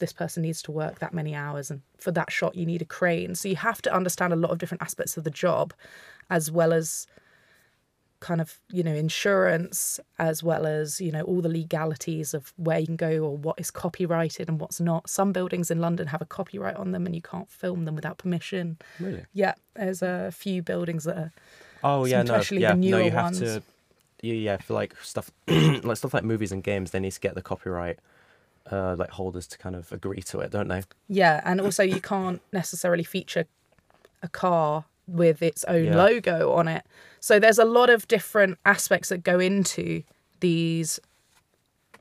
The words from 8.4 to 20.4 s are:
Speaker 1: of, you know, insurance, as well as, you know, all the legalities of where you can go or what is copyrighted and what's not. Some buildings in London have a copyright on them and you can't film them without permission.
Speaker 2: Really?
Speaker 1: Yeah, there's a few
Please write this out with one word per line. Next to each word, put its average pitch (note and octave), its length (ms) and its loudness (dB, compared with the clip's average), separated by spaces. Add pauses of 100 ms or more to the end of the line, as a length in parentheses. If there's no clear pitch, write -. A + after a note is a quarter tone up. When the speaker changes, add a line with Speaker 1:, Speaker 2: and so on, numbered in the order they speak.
Speaker 1:
of, - 180 -6 (120)
you F3+ 120 -2
know, D#3+ 120 0
insurance, F3 1080 0 (180)
as D#3+ 240 0
well D#3+ 240 0
as, D3+ 360 -2
you E3 100 -2
know, D#3 100 -2
all F3+ 200 0
the E3 80 0
legalities D#3+ 840 -4
of D3 240 -8
where E3 220 0
you D#3+ 80 0
can E3 100 -4
go D#3+ 260 0
or D3 140 -2
what D#3+ 240 -6
is E3 100 -8
copyrighted E3 800 -2
and D#3+ 100 0
what's - 220 -8
not. E3+ 280 0
Some G3 240 2
buildings F3+ 380 -2
in E3 100 0
London E3+ 260 0
have D3 160 -6
a - 40 -8
copyright F#3+ 500 -8
on F#3+ 160 -6
them F3+ 120 -2
and F3 100 -4
you E3+ 60 -6
can't - 300 -12
film F3 340 -6
them D#3 100 -4
without D#3 220 -8
permission. F3 640 -4 (200)
Speaker 2:
Really? F#3 260 -8 (100)
Speaker 1:
Yeah, F#3+ 180 0 (220)
there's F#3+ 280 -4
a F3+ 300 -4
few F#3 300 -4